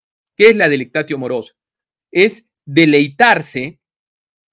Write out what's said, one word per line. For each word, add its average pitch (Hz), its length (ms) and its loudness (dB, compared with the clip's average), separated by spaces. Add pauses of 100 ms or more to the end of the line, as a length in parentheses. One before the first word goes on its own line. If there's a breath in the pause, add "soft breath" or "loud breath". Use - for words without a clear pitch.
(360)
¿Qué 214 140 6
es 220 60 2
la 180 120 2
delectatio 143 480 -6
morosa? 123 380 -10 (560)
Es 208 360 -2 (180)
deleitarse 147 1160 0 (720)